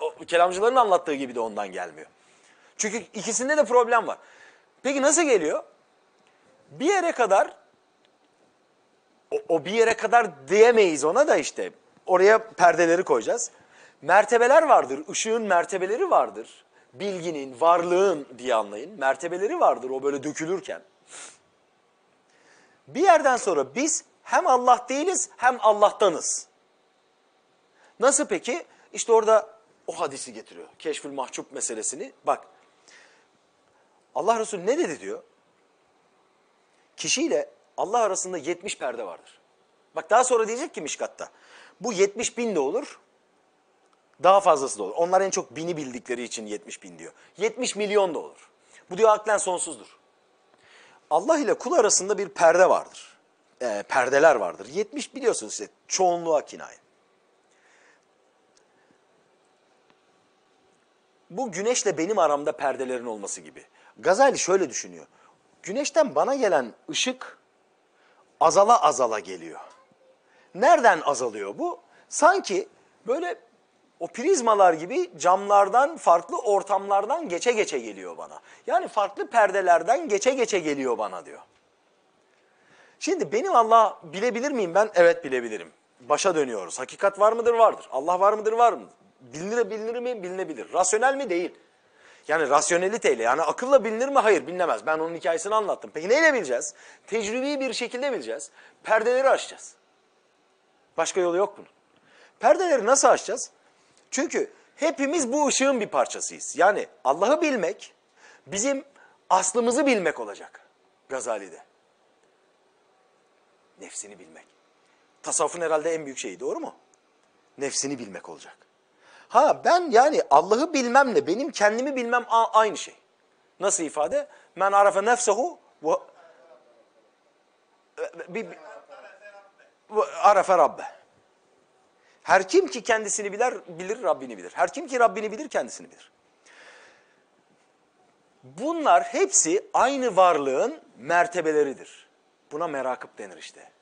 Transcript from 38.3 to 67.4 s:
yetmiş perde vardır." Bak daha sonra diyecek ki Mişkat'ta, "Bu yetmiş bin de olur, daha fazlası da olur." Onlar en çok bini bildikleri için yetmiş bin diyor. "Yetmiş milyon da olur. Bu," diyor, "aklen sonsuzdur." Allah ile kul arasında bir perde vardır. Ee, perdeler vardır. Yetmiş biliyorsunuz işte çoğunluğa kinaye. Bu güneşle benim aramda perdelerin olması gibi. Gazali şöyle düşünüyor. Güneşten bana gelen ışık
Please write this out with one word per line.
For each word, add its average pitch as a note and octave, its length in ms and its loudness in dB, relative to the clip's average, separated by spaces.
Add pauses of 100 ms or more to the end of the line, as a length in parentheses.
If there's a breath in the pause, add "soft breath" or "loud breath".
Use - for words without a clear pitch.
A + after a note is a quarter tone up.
yetmiş E3+ 400 -8
perde A#2 280 -8
vardır." - 340 -18 (560)
Bak D#3+ 140 -10
daha B3 140 6
sonra A#3 240 2
diyecek B3 260 -8
ki G3+ 80 -10
Mişkat'ta, - 480 -10 (520 soft breath)
"Bu A3+ 120 -4
yetmiş G3 440 -2
bin A#3 180 -4
de D#3 40 0
olur, F#3 400 -4 (1200)
daha F#3+ 160 8
fazlası C#3+ 400 2
da G2+ 40 -4
olur." G2 140 -8
Onlar F3+ 240 2
en F#3+ 80 -2
çok F3 260 -8
bini E3 220 -6
bildikleri B2 460 -8
için A2 220 -10
yetmiş G#2 380 -12
bin F2 160 -20
diyor. E2 140 -18 (240 soft breath)
"Yetmiş A3 380 -4
milyon G3 380 0
da A#2 60 -6
olur. D2+ 300 -18 (400 soft breath)
Bu," F3+ 80 -10
diyor, A3 120 4
"aklen G#3+ 280 2
sonsuzdur." E3 600 -6 (1120 soft breath)
Allah G#3+ 280 2
ile G#3+ 160 0
kul - 180 -6
arasında G3+ 460 2
bir G3 120 -6
perde F3 400 6
vardır. - 480 -4 (440)
Ee, G#2 260 -4
perdeler C#3 480 4
vardır. F#2 300 -6
Yetmiş G#3 500 -8
biliyorsunuz G3 380 -4
işte - 140 -10 (200)
çoğunluğa E3+ 580 0
kinaye. D#2 320 -18 (4000 soft breath)
Bu A3 220 -6
güneşle G3+ 460 -2
benim F#3+ 220 -2
aramda D3 320 0
perdelerin B2+ 540 -6
olması G2+ 360 -10
gibi. - 240 -20 (320 soft breath)
Gazali F#3+ 400 2
şöyle F3+ 320 0
düşünüyor. F2 360 -14 (580 soft breath)
Güneşten B3+ 520 -2
bana G#3 200 0
gelen E3 380 0 (160)
ışık - 480 -6 (1000 soft breath)